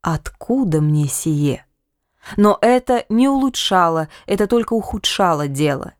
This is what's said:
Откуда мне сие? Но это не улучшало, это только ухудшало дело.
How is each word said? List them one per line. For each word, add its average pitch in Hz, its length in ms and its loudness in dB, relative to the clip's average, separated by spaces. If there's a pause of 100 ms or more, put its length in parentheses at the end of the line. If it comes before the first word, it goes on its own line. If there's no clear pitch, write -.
Откуда 170 800 -2
мне 151 260 2
сие? 147 580 -2 (720)
Но 208 240 4
это 247 480 2
не 240 200 2
улучшало, 185 800 0 (180)
это 202 200 0
только 233 260 0
ухудшало 185 760 -2
дело. 139 520 -2